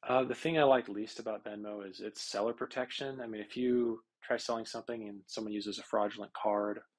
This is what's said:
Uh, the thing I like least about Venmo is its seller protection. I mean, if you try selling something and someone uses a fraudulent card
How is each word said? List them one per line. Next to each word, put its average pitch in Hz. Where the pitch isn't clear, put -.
Uh, 131
the 120
thing 160
I 147
like 131
least 104
about 110
Venmo 104
is 92
its -
seller 107
protection. 127
I 120
mean, 110
if -
you 123
try -
selling 117
something 113
and 101
someone 107
uses 101
a -
fraudulent 104
card 104